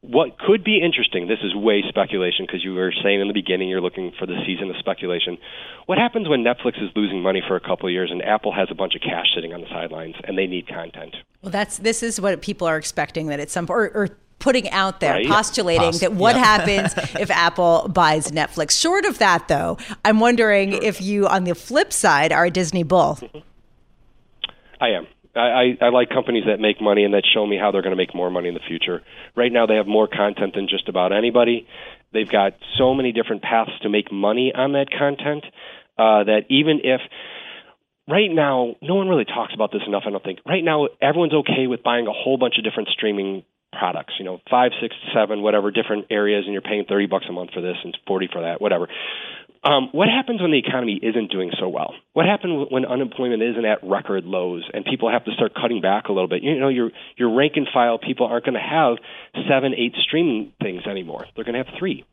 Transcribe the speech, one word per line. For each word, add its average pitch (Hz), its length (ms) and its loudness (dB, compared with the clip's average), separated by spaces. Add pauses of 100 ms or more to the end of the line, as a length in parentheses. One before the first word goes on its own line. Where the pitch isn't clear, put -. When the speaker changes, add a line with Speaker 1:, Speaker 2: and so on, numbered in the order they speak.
Speaker 1:
What 131 360 0
could 202 240 2
be 214 180 2
interesting, 120 460 -2
this 110 160 -2
is 95 120 -4
way 104 340 2
speculation, 92 580 -2
'cause 90 160 -6
you 95 120 -6
were 92 180 0 (100)
saying 98 200 2
in 101 60 -2
the 101 60 -2
beginning 92 360 -2
you're 92 100 -2
looking 90 380 -4
for 95 80 -6
the 90 100 -6 (100)
season 95 240 -6
of 90 60 -8
speculation. 87 640 -4 (480)
What 185 100 0
happens 220 320 0
when 131 160 2
Netflix 120 380 -2
is 95 120 -6
losing 98 280 0
money 95 260 0
for 95 80 0
a 85 40 -2
couple 95 280 -4
of 90 40 -2
years 90 180 -2
and 87 120 -6
Apple 107 300 0
has 92 180 -2
a - 40 -8
bunch 95 200 -4
of - 60 -8
cash 85 340 -2
sitting 82 200 -8
on 87 80 -12
the 82 60 -16
sidelines 80 460 -10 (100)
and 95 120 -6
they 95 100 0
need 90 220 -6
content? 82 480 -14 (260)
Speaker 2:
Well, 190 80 -12
that's, 196 280 -4
this 226 240 -2
is 226 180 -4
what 190 220 0
people 196 260 -4
are 160 80 0
expecting, 156 520 -6
that 147 120 -4
at 147 100 -10
some, 170 200 -4
or, 233 240 0
or 208 160 0 (280)
putting 247 320 2
out 190 300 0
there, - 140 2
Speaker 1:
Right. - 120 0
Speaker 2:
postulating 202 600 2
Speaker 3:
Poss-, 165 140 0
Speaker 2:
that 190 120 2
what 214 240 4
Speaker 3:
yeah. 254 80 4
<laughs> 214 140 8
Speaker 2:
happens 190 360 2 (240)
if - 120 -2
Apple 170 600 4
buys 156 380 4
Netflix. 151 500 0
Short 370 240 2
of 392 140 0
that, 185 300 4
though, 165 280 0 (280)
I'm 214 160 6
wondering 220 520 4
Speaker 1:
Sure. - 120 -2
Speaker 2:
if 208 180 -2
you, 202 240 2
on 185 180 2
the 175 100 0
flip 294 380 -2
side, 156 400 4
are 156 140 4
a 175 40 2
Disney 175 340 0
bull. 151 340 2 (1600)
Speaker 1:
I 120 100 2
am. 87 160 -4 (280)
I, 117 60 0
I, 123 420 2
I 120 80 6
like 123 200 4
companies 120 360 0
that 107 120 2
make 107 220 0
money 104 240 4
and 101 100 2
that 98 180 4
show 107 140 2
me 104 100 0
how 101 140 2
they're 95 120 0
gonna 92 140 -2
make 92 180 -2
more 90 160 -2
money 87 180 -2
in 87 60 -6
the 82 120 -8
future. 82 360 -4 (340)
Right 123 160 2
now, 117 140 4
they 110 100 4
have 104 100 2
more 107 220 4
content 101 460 0
than 98 140 -4
just 95 200 -4
about 92 240 0
anybody. 117 540 2 (460)
They've 110 160 -2
got 98 260 2 (220)
so 131 180 4
many 127 180 0
different 110 300 -2
paths 113 280 0 (120)
to 110 60 -2
make 104 220 0
money 110 440 0
on 135 180 0
that 139 180 0
content, 143 540 -2 (540)
uh, 110 260 6
that 107 240 2
even 147 340 4
if, 127 180 2 (1080)
right 190 220 2
now, 135 520 2
no 165 140 0
one 196 120 0
really 156 160 2
talks - 300 -6
about 107 160 0
this 101 160 -4
enough, 101 200 -2
I 107 40 -4
don't 101 140 -6
think. 92 220 -8
Right 170 180 0
now, 151 240 2 (120)
everyone's 151 340 2
okay 131 340 2
with 123 140 -4
buying 120 260 0
a 104 40 -4
whole 135 260 0
bunch 123 200 2
of 110 60 -4
different 107 240 -4
streaming 98 560 -2 (280)
products, 87 460 -4
you 98 60 -10
know, 92 160 -10 (100)
five, 123 300 4
six, 117 160 -6 (180)
seven, 107 280 2
whatever, 104 280 2
different 104 400 -2
areas, 104 340 2
and 98 80 -6
you're 95 100 -4
paying 104 240 -2
thirty 101 200 2
bucks 95 220 -2
a 87 40 -10
month 90 220 -10
for 92 60 -6
this 90 240 -4
and 85 200 -12
forty 92 280 -2
for 87 100 -6
that, 85 180 -4
whatever. 92 280 0 (720)
Um, 139 300 2
what 180 160 4
happens 233 320 0
when 175 120 2
the 143 60 6
economy 123 440 -2
isn't 110 280 0
doing 92 300 -4
so 92 80 -2
well? 82 260 -4 (200)
What 165 100 4
happens 175 460 0
when 127 160 0
unemployment 127 560 -2
isn't 117 240 -2
at 107 180 2
record - 400 -2
lows 90 480 -4
and 104 140 -6
people 120 240 0
have 117 160 0
to 107 60 -6
start 110 220 0
cutting 117 280 -2
back 98 260 0
a 104 40 0
little 92 160 0
bit? 90 140 -2
You 151 160 0
know, 135 100 2
your, 123 220 0 (280)
your 120 180 2
rank 147 200 4
and 143 160 0
file 120 260 4
people 127 280 -2
aren't 117 200 -2
gonna 123 120 -2
have 127 380 2 (520)
seven, 135 260 2
eight 117 260 -2
streaming 120 520 0 (100)
things 90 240 -6
anymore. 92 400 -8 (100)
They're 113 80 -10
gonna 117 180 -4
have - 160 -12
three 180 340 -4